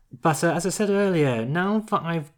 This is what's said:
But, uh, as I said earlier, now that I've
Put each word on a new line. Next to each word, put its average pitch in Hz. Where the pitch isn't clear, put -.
But, 160
uh, 170
as 170
I 190
said 208
earlier, 165
now 180
that 208
I've 165